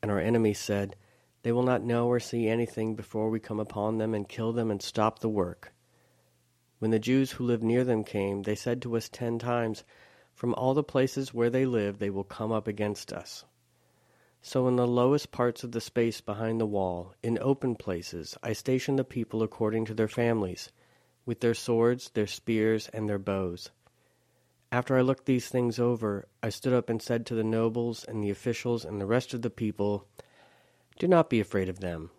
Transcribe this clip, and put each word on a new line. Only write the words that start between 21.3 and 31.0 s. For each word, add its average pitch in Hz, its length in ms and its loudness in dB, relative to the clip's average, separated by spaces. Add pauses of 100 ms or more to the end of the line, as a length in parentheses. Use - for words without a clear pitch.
their 117 160 4
swords, 120 560 2
their 107 160 0
spears, 110 640 0
and 110 200 -4
their 101 120 -2
bows. 95 500 -4 (1040)
After 127 260 2
I 127 40 6
looked 131 240 2
these 127 220 2
things 120 300 0
over, 113 480 0 (160)
I 117 60 -2
stood 123 240 -2
up 120 180 2
and 113 100 0
said 117 260 -2
to 120 100 -4
the 110 80 2
nobles 113 580 0
and 110 180 -6
the 104 100 0
officials 117 540 -2
and 101 160 -6
the 98 60 -2
rest 120 260 0
of 120 100 -4
the 120 60 -2
people, 104 600 -2 (880)
'Do - 80 0